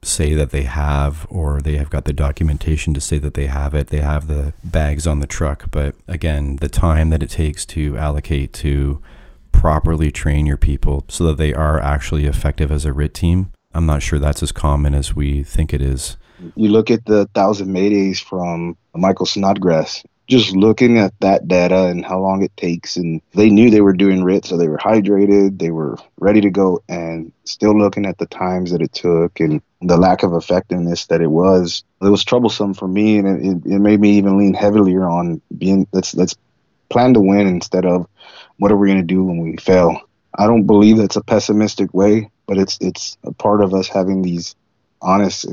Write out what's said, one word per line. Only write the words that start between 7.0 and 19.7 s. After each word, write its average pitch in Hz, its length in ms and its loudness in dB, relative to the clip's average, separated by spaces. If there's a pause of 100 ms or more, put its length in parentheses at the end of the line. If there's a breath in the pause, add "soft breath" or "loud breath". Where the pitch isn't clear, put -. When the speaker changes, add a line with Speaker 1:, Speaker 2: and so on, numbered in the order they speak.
Speaker 1:
that 76 120 0
it - 80 -6
takes 76 360 -4
to 73 300 -6
allocate 73 580 -4
to 71 460 -4 (520 soft breath)
properly 78 580 2
train 73 360 -2
your 71 100 0
people 71 520 0
so - 180 -4
that 76 100 0
they 76 180 0
are 76 240 0
actually 73 480 -2
effective 71 460 -2
as 73 120 -2
a 76 80 -2
rit 73 220 -4
team, 90 380 0 (200)
I'm 85 140 0
not 76 160 0
sure - 160 -2
that's 73 240 -2
as - 100 -6
common 73 420 0
as 69 200 -2
we 71 300 -2
think - 280 -2
it 71 80 -4
is. 67 360 -4 (400 loud breath)
Speaker 2:
You 107 140 2
look 110 200 2
at 113 140 0
the 104 300 2
thousand 101 340 0
Maydays 95 500 0
from 85 580 -8 (200)
Michael 92 300 0
Snodgrass, 95 760 -2 (260)